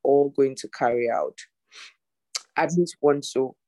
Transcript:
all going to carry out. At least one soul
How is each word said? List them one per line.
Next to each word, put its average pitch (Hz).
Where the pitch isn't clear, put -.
all 143
going 139
to -
carry 120
out. -
At 151
least 175
one 143
soul 131